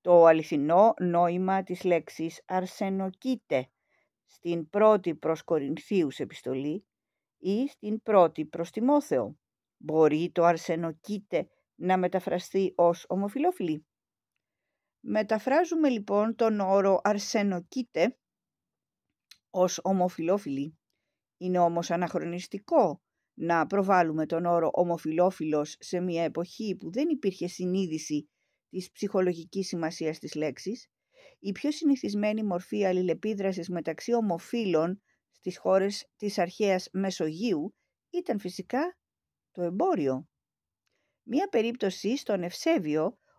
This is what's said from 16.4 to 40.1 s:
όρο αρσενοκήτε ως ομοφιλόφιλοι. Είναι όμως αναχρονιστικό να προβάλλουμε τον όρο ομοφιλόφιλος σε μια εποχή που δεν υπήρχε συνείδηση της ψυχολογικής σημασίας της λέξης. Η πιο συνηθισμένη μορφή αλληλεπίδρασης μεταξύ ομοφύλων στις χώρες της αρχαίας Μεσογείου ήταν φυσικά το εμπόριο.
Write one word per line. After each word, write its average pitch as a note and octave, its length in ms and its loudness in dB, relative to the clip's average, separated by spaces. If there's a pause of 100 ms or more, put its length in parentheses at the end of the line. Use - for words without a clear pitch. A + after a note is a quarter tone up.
όρο G3 420 4
αρσενοκήτε G3+ 1160 0 (1300)
ως F#3 320 0
ομοφιλόφιλοι. F3 960 -2 (580)
Είναι F3+ 220 -2
όμως E3+ 320 2
αναχρονιστικό F3 1120 -2 (380)
να E3 280 0
προβάλλουμε F3+ 600 2
τον E3+ 200 -2
όρο E3+ 260 2
ομοφιλόφιλος D#3+ 1040 0
σε - 220 -6
μια E3+ 240 -2
εποχή F3 520 -6
που E3 160 -12
δεν C#4 160 -2
υπήρχε G3+ 380 -2
συνείδηση F3 840 -4 (400)
της F#3 220 -12
ψυχολογικής F#3 760 -2
σημασίας E3 520 -4
της - 160 -14
λέξης. D#3 540 -6 (500)
Η G3 140 -8
πιο C#4+ 180 -4
συνηθισμένη A3 720 -2
μορφή G3 420 -2
αλληλεπίδρασης F#3 840 -2
μεταξύ F3 460 -4
ομοφύλων F#3+ 880 -2 (280)
στις - 280 -10
χώρες F#3+ 580 0
της G#3 220 -4
αρχαίας F#3+ 540 0
Μεσογείου F#3 840 -4 (360)
ήταν E4+ 280 -4
φυσικά B3 600 -6 (520)
το F3+ 120 -8
εμπόριο. F3 640 -2 (920)